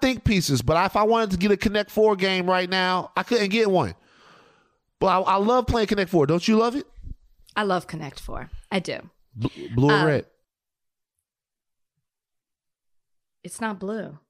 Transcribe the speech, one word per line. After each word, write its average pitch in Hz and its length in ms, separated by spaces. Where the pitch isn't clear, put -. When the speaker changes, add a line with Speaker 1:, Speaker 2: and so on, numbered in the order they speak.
Speaker 1:
think 262 240
pieces, 143 380
but 156 240
if 185 100
I 208 60
wanted 220 300
to 185 40
get 190 140
a 202 60
Connect 208 340
Four 214 260
game 185 320
right 180 220
now, 185 460
I 180 60
couldn't 214 260
get 214 220
one. 143 240
But 190 80
I, 180 100
I 190 40
love 233 300
playing 226 220
Connect 196 220
Four. 156 160
Don't 165 200
you 220 100
love 233 200
it? - 100
Speaker 2:
I 214 80
love 185 220
Connect 156 340
Four. - 280
I 196 80
do. 156 200
Speaker 1:
Bl-, 113 140
blue 123 160
and 202 140
Speaker 2:
Uh, - 20
Speaker 1:
red. 143 200
Speaker 2:
It's - 180
not 220 180
blue. 190 400